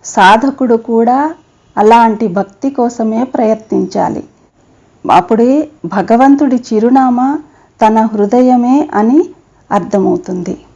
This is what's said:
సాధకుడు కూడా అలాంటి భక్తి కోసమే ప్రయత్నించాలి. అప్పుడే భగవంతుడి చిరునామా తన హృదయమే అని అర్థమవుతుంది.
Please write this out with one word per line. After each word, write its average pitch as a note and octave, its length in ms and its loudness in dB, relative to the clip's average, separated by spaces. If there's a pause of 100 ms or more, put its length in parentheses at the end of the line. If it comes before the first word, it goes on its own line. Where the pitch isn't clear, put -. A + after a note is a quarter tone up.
సాధకుడు A#3 680 2
కూడా A#3+ 600 -2 (440)
అలాంటి A3+ 480 2
భక్తి G3+ 440 -6
కోసమే A#3 540 -4
ప్రయత్నించాలి. G#3+ 1000 -4 (880)
అప్పుడే A#3 560 2 (160)
భగవంతుడి B3+ 800 2 (100)
చిరునామా B3+ 680 0 (480)
తన A3 180 2
హృదయమే B3 920 2
అని B3+ 340 2 (420)
అర్థమవుతుంది. F#3 920 -4 (160)